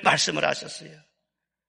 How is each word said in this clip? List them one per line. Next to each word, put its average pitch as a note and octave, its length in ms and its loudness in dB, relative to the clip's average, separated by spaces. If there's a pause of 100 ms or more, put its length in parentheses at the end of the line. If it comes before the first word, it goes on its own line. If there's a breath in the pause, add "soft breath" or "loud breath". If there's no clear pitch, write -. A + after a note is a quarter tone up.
말씀을 D#3 420 2
하셨어요. D#3 460 -4 (760)